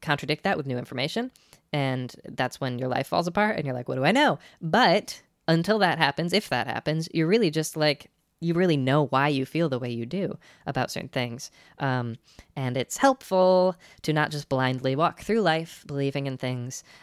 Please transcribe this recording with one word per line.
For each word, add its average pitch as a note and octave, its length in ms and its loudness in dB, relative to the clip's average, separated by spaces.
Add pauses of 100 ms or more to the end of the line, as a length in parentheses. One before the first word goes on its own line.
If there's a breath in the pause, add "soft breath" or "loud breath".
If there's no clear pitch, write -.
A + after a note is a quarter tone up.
contradict D3 420 -2
that G3 140 0
with C#3+ 80 -4
new B2+ 120 -4
information. D3 540 -4 (400 soft breath)
And C3 420 -2 (120)
that's - 340 -4
when B2 200 -4
your B2+ 100 -2
life C3+ 180 -2
falls E3+ 200 0
apart G#3 300 0
and C#3 80 -4
you're C3 100 -4
like, B2 120 -8
"What C3 80 -4
do C3 80 -2
I D#3+ 80 4
know?" B3+ 280 4 (200 loud breath)
But F#3+ 600 2 (260)
until E3 320 2
that E3 200 2
happens, D#3+ 340 0
if G#3 160 0
that B2 180 -2
happens, D3+ 460 -2
you're D#3+ 140 2
really G3 240 4
just D#3 260 -4
like, D3+ 320 0 (340)
you E3+ 120 2
really F3 200 4
know C3+ 300 4
why C3+ 220 2
you C3+ 180 0
feel E3 240 0
the B2+ 80 -2
way A#2+ 140 -6
you A#2 140 -4
do F3 320 -4 (280 soft breath)
about C3 240 -2
certain - 200 -8
things. B2 420 -6 (260 soft breath)
Um, B2 400 -2 (380 soft breath)
and B2+ 200 -2
it's B2+ 220 -4
helpful F#3 800 4 (260 loud breath)
to D#3 120 -2
not D3+ 180 0
just D3 180 -8
blindly C3 460 0
walk D#3+ 260 0
through A3 200 0
life E3 440 -2
believing C#3 400 -2
in C3 120 -6
things, B2+ 460 -6 (200 loud breath)